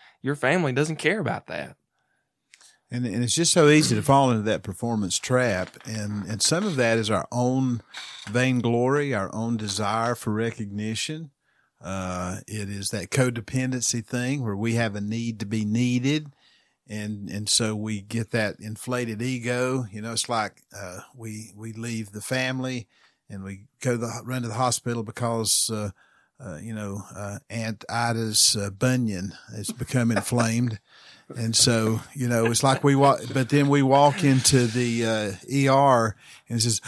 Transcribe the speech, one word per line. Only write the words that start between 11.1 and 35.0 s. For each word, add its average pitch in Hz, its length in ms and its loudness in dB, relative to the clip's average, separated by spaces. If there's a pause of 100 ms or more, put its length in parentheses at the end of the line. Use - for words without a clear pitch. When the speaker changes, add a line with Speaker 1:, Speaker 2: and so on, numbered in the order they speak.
Speaker 2:
Uh, 90 540 -6 (100)
it 104 220 -8
is 98 200 -6
that 92 200 -6
codependency 127 960 -2
thing 127 380 -4
where 107 120 -4
we 113 200 -2
have 113 200 0
a 104 60 -6
need 113 400 -4
to 98 40 -4
be 107 200 -2
needed. 123 640 0 (560)
And, 107 420 -8
and 104 200 -8
so 110 260 0
we 107 260 -4
get 110 300 -6
that 107 280 0
inflated 110 640 -6
ego. 123 680 -2
You 104 100 -12
know, 113 120 -10
it's - 160 -4
like, 110 320 -2 (120)
uh, 95 260 -12 (140)
we, 110 420 -12
we 110 180 -12
leave 110 400 -6
the 104 80 -10
family 131 640 -4 (420)
and 98 140 -12
we 98 220 -12 (160)
go 127 100 0
to 120 60 0
the, 113 260 -6
run 127 200 -6
to 120 40 -6
the 110 60 -8
hospital 117 500 -2
because, 113 640 -2
uh, 107 200 -4 (500)
uh, 92 220 -12
you 110 120 -10
know, 101 280 -8 (120)
uh, 101 260 -10 (100)
Aunt 113 400 -6
Ida's, 113 640 0
uh, 101 140 -2
bunion 107 640 0 (200)
has 110 180 -8
become 120 400 0
inflamed. 117 680 0 (560)
And 113 200 -2
so, 113 440 4 (160)
you 127 140 -2
know, 117 160 4
it's 117 180 2
like 131 220 4
we 139 100 6
walk, 139 240 6 (140)
but 131 160 0
then 143 180 4
we 143 140 4
walk 139 420 6
into 131 440 6
the, 117 380 0